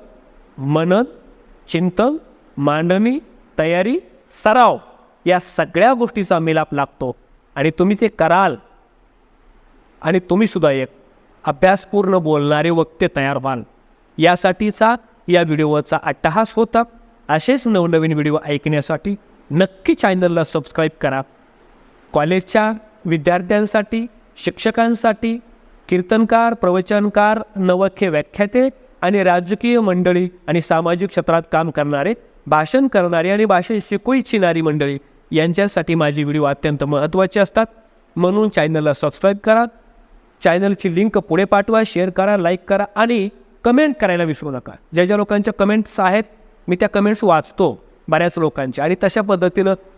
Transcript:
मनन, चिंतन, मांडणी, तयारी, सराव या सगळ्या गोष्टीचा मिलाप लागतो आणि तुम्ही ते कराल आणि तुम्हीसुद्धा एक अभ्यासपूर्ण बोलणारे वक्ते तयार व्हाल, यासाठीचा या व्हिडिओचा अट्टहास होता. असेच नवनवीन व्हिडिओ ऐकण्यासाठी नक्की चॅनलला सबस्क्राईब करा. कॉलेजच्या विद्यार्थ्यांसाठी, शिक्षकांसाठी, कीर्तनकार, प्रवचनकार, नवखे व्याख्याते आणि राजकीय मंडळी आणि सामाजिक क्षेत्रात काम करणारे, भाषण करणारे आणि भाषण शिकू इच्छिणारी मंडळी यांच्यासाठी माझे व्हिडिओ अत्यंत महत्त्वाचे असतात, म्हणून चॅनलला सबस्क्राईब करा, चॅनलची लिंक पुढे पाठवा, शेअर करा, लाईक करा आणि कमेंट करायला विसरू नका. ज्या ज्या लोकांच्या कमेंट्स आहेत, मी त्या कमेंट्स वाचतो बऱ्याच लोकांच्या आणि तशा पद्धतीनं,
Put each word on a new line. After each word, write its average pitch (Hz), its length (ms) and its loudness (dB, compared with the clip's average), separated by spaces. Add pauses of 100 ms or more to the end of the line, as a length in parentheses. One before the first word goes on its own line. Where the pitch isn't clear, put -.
(580)
मनन, 165 460 0 (640)
चिंतन, 185 500 0 (400)
मांडणी, 175 640 0 (400)
तयारी, 180 400 0 (440)
सराव 214 340 4 (480)
या 180 140 2
सगळ्या 170 540 0
गोष्टीचा 208 460 -2
मिलाप 160 340 -2
लागतो 139 420 -6 (400)
आणि 147 240 0
तुम्ही 196 220 2
ते 226 60 4
कराल 170 480 0 (1500)
आणि 170 180 0
तुम्हीसुद्धा 180 520 0
एक 131 160 -2 (580)
अभ्यासपूर्ण 190 720 0
बोलणारे 151 520 0
वक्ते 165 460 0
तयार 139 220 -2
व्हाल, 127 260 -6 (540)
यासाठीचा 196 800 2 (320)
या 175 140 4
व्हिडिओचा 151 600 0
अट्टहास 165 500 -2
होता. 233 300 0 (460)
असेच 240 380 0
नवनवीन 165 440 2
व्हिडिओ 151 340 0
ऐकण्यासाठी 151 720 -4 (360)
नक्की 190 420 0
चॅनलला 180 500 0
सबस्क्राईब 156 480 -4 (100)
करा. 135 200 -2 (920)
कॉलेजच्या 185 580 0 (340)
विद्यार्थ्यांसाठी, 202 1000 -2 (320)
शिक्षकांसाठी, 226 1000 -2 (500)
कीर्तनकार, 220 640 2
प्रवचनकार, 208 840 0 (160)
नवखे 185 540 0
व्याख्याते 202 600 0 (320)
आणि 196 220 0
राजकीय 185 560 0
मंडळी 180 500 0 (180)
आणि 165 140 0
सामाजिक 170 480 -2
क्षेत्रात 165 320 0 (100)
काम 160 180 0
करणारे, 147 440 -2 (340)
भाषण 156 400 2
करणारे 175 420 0
आणि 208 160 2
भाषण 202 360 0
शिकू 208 320 -4
इच्छिणारी 180 480 0
मंडळी 147 360 -2 (340)
यांच्यासाठी 165 640 0
माझे 147 280 0
व्हिडिओ 147 200 -2
अत्यंत 143 400 -2
महत्त्वाचे 156 560 0
असतात, 220 260 0 (500)
म्हणून 196 340 0
चॅनलला 151 440 0
सबस्क्राईब 196 440 -2
करा, 220 280 2 (800)
चॅनलची 185 520 0
लिंक 208 220 0
पुढे 180 280 0
पाठवा, 214 400 2
शेअर 185 240 -2
करा, 196 280 0
लाईक 180 300 -2
करा 202 180 0 (100)
आणि 214 340 0 (340)
कमेंट 269 320 2
करायला 175 280 0
विसरू 151 280 -6
नका. 123 220 -12 (200)
ज्या 175 120 4
ज्या 208 120 2
लोकांच्या 208 360 0
कमेंट्स 208 460 0
आहेत, 196 240 2 (440)
मी 180 80 0
त्या 180 140 0
कमेंट्स 208 340 0
वाचतो 160 640 0 (200)
बऱ्याच 165 300 0
लोकांच्या 143 480 -4
आणि 175 180 0
तशा 208 180 0
पद्धतीनं, 190 520 0 (240)